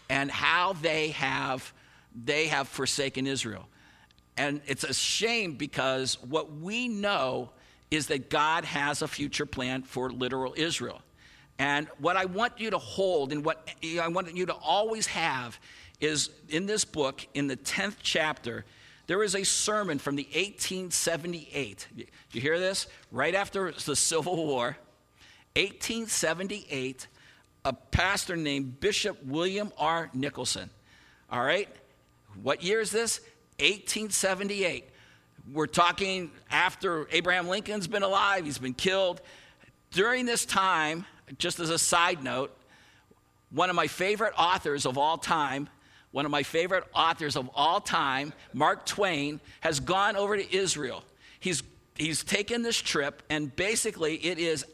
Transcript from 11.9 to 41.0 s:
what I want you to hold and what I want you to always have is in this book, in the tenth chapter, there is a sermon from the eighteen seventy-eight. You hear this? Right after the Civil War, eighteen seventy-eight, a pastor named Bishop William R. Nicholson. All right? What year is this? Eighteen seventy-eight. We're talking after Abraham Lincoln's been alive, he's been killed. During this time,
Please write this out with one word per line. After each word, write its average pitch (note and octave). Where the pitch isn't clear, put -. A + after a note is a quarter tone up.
what E3+
I F#3+
want G#3
you A3
to F#3
hold E3
and D3
what D#3+
I E3
want E3+
you F3+
to E3+
always G#3
have C3+
is D3
in E3
this G#3
book, C3+
in C#3+
the C3
tenth G3
chapter, D3+
there F#3+
is G3
a G3
sermon D4+
from C#3
the C#3+
eighteen F#3
seventy-eight. D3+
You -
hear D#3
this? F#3+
Right C#3+
after F#3+
the -
Civil D#3+
War, C3
eighteen A3
seventy-eight, E3
a C3
pastor F#3
named C#3
Bishop G3
William F#3
R. E3
Nicholson. B2+
All B2
right? F3
What D3
year G#3
is G3+
this? A3
Eighteen G3+
seventy-eight. F#3+
We're D3+
talking F3
after E3+
Abraham F3
Lincoln's G3+
been G3+
alive, G3
he's C#3
been B2+
killed. F#3
During A#3+
this A#3
time, F3